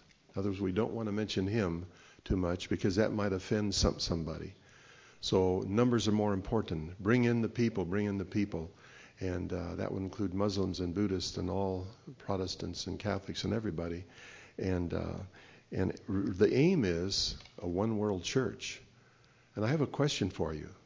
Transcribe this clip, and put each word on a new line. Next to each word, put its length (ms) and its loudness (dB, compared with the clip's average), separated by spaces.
In 60 -2
other 80 0
words, 120 -4
we 100 0
don't 220 0
want 140 -4
to 40 -4
mention 360 0
him 400 0
too 140 0
much 320 0
because 280 2
that 140 4
might 220 0
offend 400 0
some, 260 2
somebody. 540 -4
So 460 2
numbers 400 4
are 40 4
more 240 2
important. 680 -2
Bring 220 6
in 180 4
the 80 0
people, 340 0
bring 220 0
in 140 0
the 60 -4
people. 440 -2
And, 340 -2
uh, 220 -4
that 160 -4
would 100 -4
include 320 -2
Muslims 460 0
and 140 0
Buddhists 440 0
and 120 -2
all 380 -2
Protestants 680 -4
and 120 -6
Catholics 460 -4
and 80 0
everybody. 500 -4
And, 360 0
uh, 260 -4
and 200 2
r-, 240 0
the 200 6
aim 300 6
is 540 0
a 80 -4
one 320 0
world 240 0
church. 580 -2
And 80 0
I 60 2
have 120 2
a 60 2
question 420 0
for 240 -2
you. 140 -8